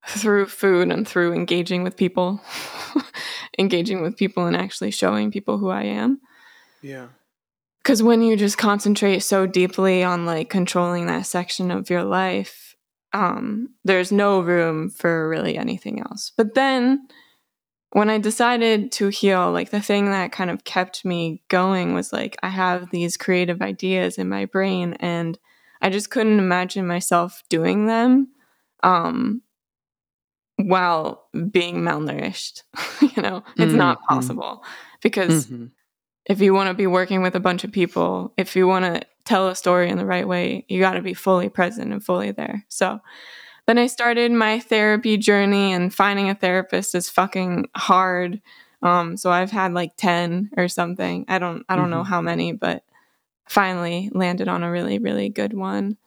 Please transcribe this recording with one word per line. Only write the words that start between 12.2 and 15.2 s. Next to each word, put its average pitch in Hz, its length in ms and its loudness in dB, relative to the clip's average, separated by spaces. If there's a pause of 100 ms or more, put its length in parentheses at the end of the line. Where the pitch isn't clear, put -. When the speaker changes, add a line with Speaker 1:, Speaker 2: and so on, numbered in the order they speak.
Speaker 1:
um, 208 560 -2 (160)
there's 185 260 2
no 202 300 4
room 165 480 0
for 165 400 -2